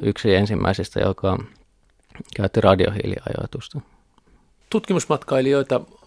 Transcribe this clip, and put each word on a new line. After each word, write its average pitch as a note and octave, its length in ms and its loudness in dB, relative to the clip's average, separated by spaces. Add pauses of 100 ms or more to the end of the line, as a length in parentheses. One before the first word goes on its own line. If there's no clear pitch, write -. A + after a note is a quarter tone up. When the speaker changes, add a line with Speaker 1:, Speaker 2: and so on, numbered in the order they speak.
Speaker 1:
yksi G#2 340 2
ensimmäisistä, F#2+ 640 0
joka G2 380 0 (960)
käytti G#2 260 0
radiohiiliajoitusta. - 1200 0 (880)
Speaker 2:
Tutkimusmatkailijoita C#3 1120 0 (260)